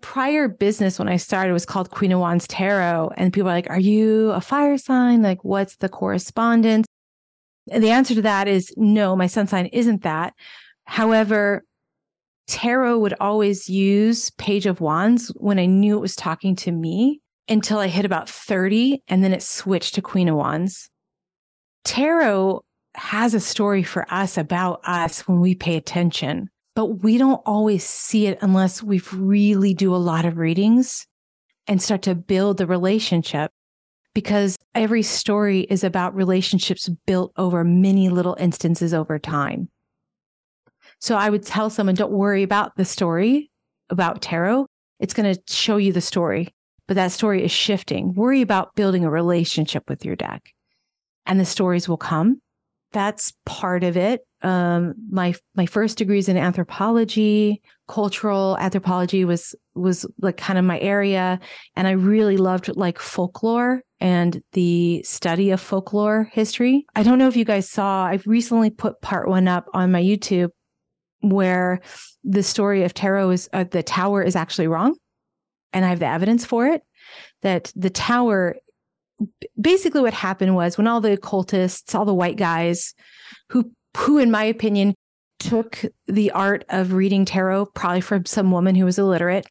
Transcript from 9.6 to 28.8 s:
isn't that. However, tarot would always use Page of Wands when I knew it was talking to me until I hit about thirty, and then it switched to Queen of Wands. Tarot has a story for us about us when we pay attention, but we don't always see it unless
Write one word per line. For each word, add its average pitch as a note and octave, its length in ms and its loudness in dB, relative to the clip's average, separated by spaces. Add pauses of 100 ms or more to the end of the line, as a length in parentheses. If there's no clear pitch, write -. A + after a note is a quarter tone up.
isn't A3+ 380 0
that. E3 300 -4 (520)
However, G#3+ 800 2 (840)
tarot A#3+ 520 0
would G3+ 200 0
always G3+ 500 0
use G3+ 600 2
Page G3+ 360 -2
of F#3 140 0
Wands F#3+ 560 0
when G3+ 240 0
I F3+ 60 2
knew G3+ 320 4
it - 40 -2
was F#3+ 140 -6
talking F3+ 400 -4
to F3+ 160 -6
me F3 480 0 (300)
until G#3+ 300 0
I G3 80 0
hit F#3 180 0
about F3+ 240 -4
thirty, A3 800 0
and F#3+ 140 4
then F#3+ 100 2
it - 100 -4
switched - 520 -4
to G3 60 -2
Queen F3+ 280 0
of D#3 80 0
Wands. D#3 520 -4 (920)
Tarot A#3+ 800 0 (320)
has A3+ 380 -2
a G#3+ 80 2
story G3+ 420 0
for - 260 -4
us F#3 280 -4
about F3 480 -2
us E3+ 420 -4
when F3 140 4
we F#3 120 4
pay F3 220 -2
attention, E3+ 720 -4 (260)
but G#3+ 280 -2
we A3 140 4
don't C4+ 280 2
always G#3+ 380 0
see - 440 -2
it F#3+ 140 -2
unless F#3+ 420 2